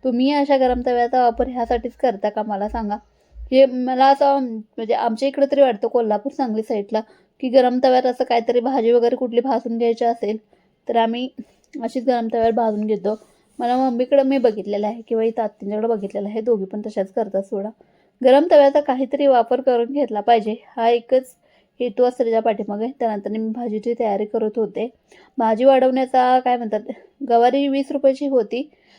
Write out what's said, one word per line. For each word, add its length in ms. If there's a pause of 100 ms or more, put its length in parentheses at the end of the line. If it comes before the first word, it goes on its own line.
तुम्ही 300
अशा 240
गरम 280
तव्याचा 380
वापर 240
ह्यासाठीच 460
करता 360
का 140
मला 260
सांगा. 280 (540)
हे 140
मला 400
असं 340 (380)
म्हणजे 160
आमच्या 340
इकडे 240
तरी 100
वाटतं 260
कोल्हापूर 440
सांगली 300
साईडला 380 (420)
की 80
गरम 340
तव्यात 220
असं 180
काहीतरी 360
भाजी 320
वगैरे 240
कुठली 240
भाजून 380
घ्यायची 280
असेल 320 (520)
तर 60
आम्ही 340 (540)
अशीच 240
गरम 200
तव्यावर 240
भाजून 340
घेतो. 340 (400)
मला 180
मम्मीकडं 460
मी 140
बघितलेलं 500
आहे 200
किंवा 160
इथं 200
आत्यांच्याकडे 440
बघितलेलं 400
आहे, 140
दोघी 240
पण 160
तशाच 320
करतात 300
सोडा. 260 (560)
गरम 260
तव्याचा 300
काहीतरी 460
वापर 340
करून 320
घेतला 280
पाहिजे, 340 (200)
हा 140
एकच 360 (540)
हेतू 240
असतो 200
त्याच्या 180
पाठीमागे. 460 (120)
त्यानंतर 300
मी 80
भाजीची 600
तयारी 260
करत 300
होते. 340 (480)
भाजी 260
वाढवण्याचा 760
काय 180
म्हणतात, 220 (500)
गवारी 380
वीस 240
रुपयाची 360
होती 420 (300)